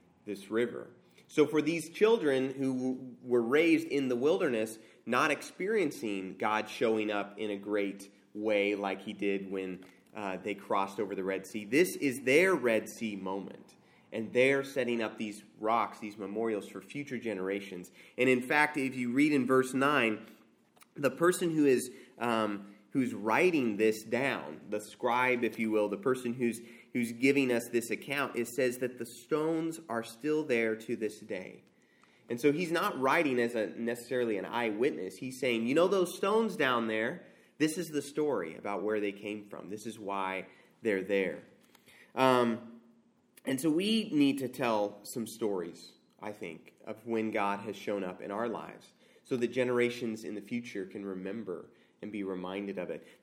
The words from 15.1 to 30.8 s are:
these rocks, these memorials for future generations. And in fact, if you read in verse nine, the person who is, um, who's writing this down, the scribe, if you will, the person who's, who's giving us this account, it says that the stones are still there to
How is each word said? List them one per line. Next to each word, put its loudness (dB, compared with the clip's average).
these -6
rocks, 0
these -10
memorials -4
for -12
future -8
generations. -4
And 6
in 6
fact, 4
if -2
you -2
read 4
in 4
verse 4
nine, 4
the 0
person 2
who 4
is, 4
um, 0
who's 0
writing 2
this 4
down, -2
the -4
scribe, 0
if -2
you 0
will, 2
the -2
person -2
who's, -2
who's -2
giving 4
us 0
this -2
account, -4
it -2
says 0
that -4
the -8
stones -2
are -2
still -2
there 2
to -6